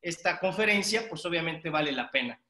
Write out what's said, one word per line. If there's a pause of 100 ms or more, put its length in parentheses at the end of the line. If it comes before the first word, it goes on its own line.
esta
conferencia,
pues
obviamente
vale
la
pena.